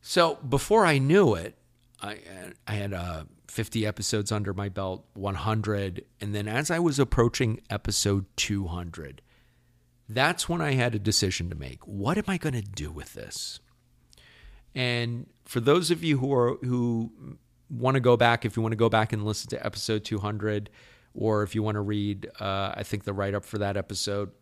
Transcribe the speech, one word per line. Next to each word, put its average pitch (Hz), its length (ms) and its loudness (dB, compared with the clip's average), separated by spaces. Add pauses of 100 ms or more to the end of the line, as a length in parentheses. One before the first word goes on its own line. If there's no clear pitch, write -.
So 165 360 2
before 151 500 4
I 151 120 6
knew 143 360 6
it, 87 240 -8 (420)
I, 104 180 -8 (500)
I 110 60 -4
had, 101 200 -4
uh, 87 300 -6 (220)
fifty 110 400 -2
episodes 107 460 -2
under 101 220 -2
my 101 160 -4
belt, 95 420 -6
one 98 220 -4
hundred, 101 720 -2 (160)
and 101 120 -6
then 104 140 -2
as 131 220 -2
I 170 80 0
was 160 200 2
approaching 117 720 2
episode 101 560 0 (100)
two 98 320 -2
hundred, 82 540 -10 (880)
that's 139 400 0
when 170 140 0
I 147 100 2
had 123 220 2
a 107 40 0
decision 98 520 0
to 90 40 -8
make. 65 320 -12
What 101 300 -2
am 208 120 -2
I 190 100 0
gonna 127 240 -2
do 95 280 -8
with - 220 -12
this? - 480 -12 (1120)
And 120 520 -2 (180)
for - 160 -2
those 151 300 4
of 165 120 2
you 156 140 4
who 135 160 0
are, 123 300 4
who 120 500 0 (560)
wanna 131 320 0
go 123 160 8
back, 120 300 4
if 104 100 -2
you 113 60 0
wanna 113 120 0
go 113 140 4
back 110 240 2
and 107 140 -4
listen 107 240 -4
to - 160 -6
episode 107 360 -4
two 107 180 -4
hundred, 104 500 -4 (440)
or 107 280 2
if 98 120 -4
you 110 80 0
wanna 104 200 0
read, 101 480 -2 (100)
uh, 98 340 -2
I 107 100 -8
think 104 200 -6
the 101 80 -6
write-up 98 320 -2
for - 140 -8
that 101 180 0
episode 101 540 -4 (120)